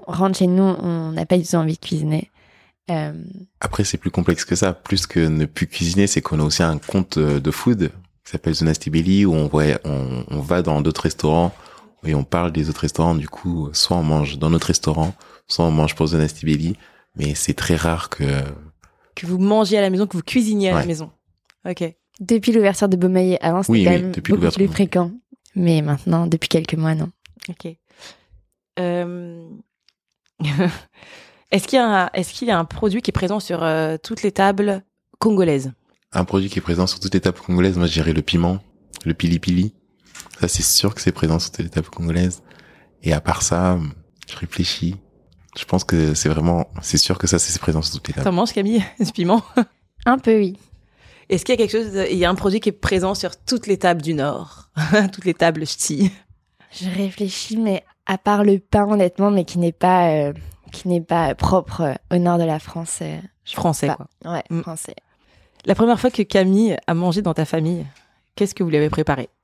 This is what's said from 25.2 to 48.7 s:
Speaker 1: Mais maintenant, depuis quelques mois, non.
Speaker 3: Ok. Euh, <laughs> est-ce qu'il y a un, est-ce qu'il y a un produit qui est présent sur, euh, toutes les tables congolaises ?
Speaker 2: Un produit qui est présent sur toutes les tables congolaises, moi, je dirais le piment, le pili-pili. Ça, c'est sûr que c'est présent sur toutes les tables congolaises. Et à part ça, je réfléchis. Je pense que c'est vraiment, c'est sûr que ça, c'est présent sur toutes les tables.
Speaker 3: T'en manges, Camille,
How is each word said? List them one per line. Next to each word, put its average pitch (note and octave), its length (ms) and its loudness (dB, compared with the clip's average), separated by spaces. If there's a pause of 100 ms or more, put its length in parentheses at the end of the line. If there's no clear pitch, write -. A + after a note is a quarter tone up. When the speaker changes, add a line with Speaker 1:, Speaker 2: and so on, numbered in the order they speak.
Speaker 1:
Mais E3+ 260 2
maintenant, E3 460 0
depuis E3 200 0
quelques D#3+ 280 0
mois, D#3+ 200 0
non. D#3+ 140 -4 (400)
Speaker 3:
Ok. E3 260 -14 (1040)
Euh, F3 640 -6 (920)
<laughs> D#3+ 60 -4 (1080)
est-ce G3 160 0
qu'il C4 100 2
y B3+ 40 4
a G#3 240 2
un, - 80 -4
est-ce - 200 -4
qu'il - 140 -8
y A#3 40 2
a F#3+ 60 2
un E3 80 0
produit G#3+ 360 -2
qui - 80 -6
est - 40 0
présent G3 280 -2
sur, E3+ 220 -6
euh, D#3+ 380 0
toutes - 220 -10
les G3+ 80 0
tables G3 520 0 (360)
congolaises ? D#3+ 540 2 (400)
Speaker 2:
Un E2+ 100 2
produit G2 260 0
qui F#2+ 100 -6
est - 20 0
présent F2+ 260 0
sur - 140 -6
toutes F#2+ 120 -4
les F#2+ 60 4
tables F2+ 200 0
congolaises, F2+ 380 2
moi, F2 100 4
je D#2+ 60 -4
dirais D#2+ 200 2
le D#2 80 0
piment, F2 380 0 (440)
le E2 100 0
pili-pili. F2 600 0 (640)
Ça, - 80 0
c'est - 160 -2
sûr - 320 0
que - 60 -10
c'est F#2 100 0
présent D#2+ 280 2
sur - 120 -6
toutes - 140 -6
les E2+ 40 -8
tables - 200 -4
congolaises. F2 540 -2 (600)
Et D#2+ 80 0
à D#2 80 2
part - 220 -2
ça, F2+ 360 2 (520)
je - 80 -16
réfléchis. F2+ 580 -4 (600)
Je - 80 -12
pense - 180 0
que D#2 300 2
c'est D2+ 160 0
vraiment, D#2+ 380 0 (140)
c'est - 160 -2
sûr - 200 0
que F#2+ 100 -2
ça, - 120 2
c'est - 200 -4
présent D#2 220 0
sur D#2 140 -6
toutes - 120 -14
les C#3+ 60 -6
tables. C#3 120 -4
Speaker 3:
T'en G3 60 0
manges, F#3 220 0
Camille, G#3 380 0